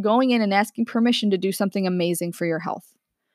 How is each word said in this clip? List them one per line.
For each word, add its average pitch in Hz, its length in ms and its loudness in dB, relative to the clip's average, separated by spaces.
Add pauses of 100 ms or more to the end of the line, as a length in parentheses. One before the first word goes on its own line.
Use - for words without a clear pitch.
going 240 300 2
in 233 100 2
and 196 140 0
asking 214 300 0
permission 233 460 0
to 190 80 2
do 190 140 -2
something 196 340 -2
amazing 175 460 -2
for 175 140 -4
your 165 140 -2
health. - 340 -10 (400)